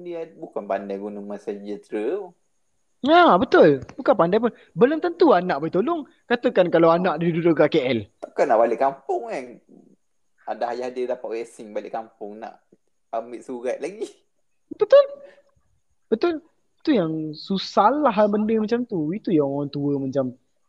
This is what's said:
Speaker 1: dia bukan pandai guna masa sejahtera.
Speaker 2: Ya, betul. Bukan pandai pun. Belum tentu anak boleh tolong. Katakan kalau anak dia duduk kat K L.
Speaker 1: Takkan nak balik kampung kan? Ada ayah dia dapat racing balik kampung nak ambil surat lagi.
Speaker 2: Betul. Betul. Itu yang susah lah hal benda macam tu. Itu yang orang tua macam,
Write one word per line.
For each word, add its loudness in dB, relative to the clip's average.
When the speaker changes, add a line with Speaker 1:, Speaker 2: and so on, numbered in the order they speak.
Speaker 1:
dia -10
bukan -14
pandai -6
guna -10
masa -12
sejahtera. -8
Speaker 2:
Ya, 6
betul. 4
Bukan 0
pandai 2
pun. -2
Belum 2
tentu 2
anak 2
boleh -4
tolong. -2
Katakan 2
kalau 6
anak 2
dia 0
duduk 2
kat 4
K 0
L. -2
Speaker 1:
Takkan -2
nak 4
balik 2
kampung -4
kan? -12
Ada -6
ayah -8
dia -8
dapat -8
racing -12
balik -10
kampung -14
nak -16
ambil -8
surat -8
lagi. -10
Speaker 2:
Betul. 6
Betul. 0
Itu -4
yang 0
susah 0
lah 0
hal 2
benda 0
macam -2
tu. -4
Itu -6
yang 2
orang -4
tua -4
macam, -4